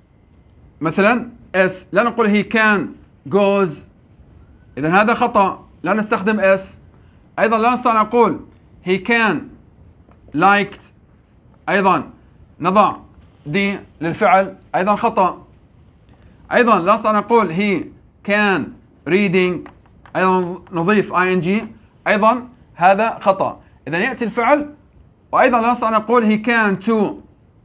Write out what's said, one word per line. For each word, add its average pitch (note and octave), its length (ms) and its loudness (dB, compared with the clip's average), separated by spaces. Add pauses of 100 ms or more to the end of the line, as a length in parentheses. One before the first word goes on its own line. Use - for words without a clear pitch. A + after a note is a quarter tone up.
(800)
مثلًا G3 480 0 (260)
اس، F#3+ 360 0
لا G3 120 2
نقول A3 400 0
he - 100 -14
can G#3+ 260 2 (540)
goes، G3 380 2 (1040)
إذا C#3+ 120 -2
هذا G#3 240 4
خطأ، A3 520 -2 (180)
لا F3+ 100 -2
نستخدم G#3+ 460 -2
اس. F#3+ 380 0 (640)
أيضًا A3 180 2
لا A3+ 160 2
نستطيع A#3 280 0
نقول G#3+ 380 0 (460)
he F#3 140 0 (100)
can A3+ 260 0 (1040)
liked، G3 440 0 (880)
أيضًا F#3 400 0 (500)
نضع F#3 360 2 (500)
دي G3 340 -2 (220)
للفعل، E3 540 2 (200)
أيضًا F#3+ 200 0
خطأ. G3+ 500 -2 (1080)
أيضًا A3+ 280 4
لا F3 140 2
نستطيع G#3+ 260 0
نقول G#3 360 0
he G3 280 -2 (460)
can G3+ 320 0 (480)
reading، F3+ 600 0 (460)
أيضًا F#3 460 -2 (100)
نضيف F#3+ 420 -2
آي F#3 200 -2
إن F#3 60 0
جي، G3 280 -2 (400)
أيضًا A3 400 0 (280)
هذا G3 460 2
خطأ. F#3+ 380 -2 (280)
إذا D3+ 100 -4
يأتي A#3+ 280 -4
الفعل، C#4+ 500 -2 (560)
وأيضًا A3+ 300 2
لا A#3 100 0
نستطيع A3 260 0
نقول A3+ 260 0
he G#3+ 220 0
can G#3+ 400 0
to G#3+ 280 0 (520)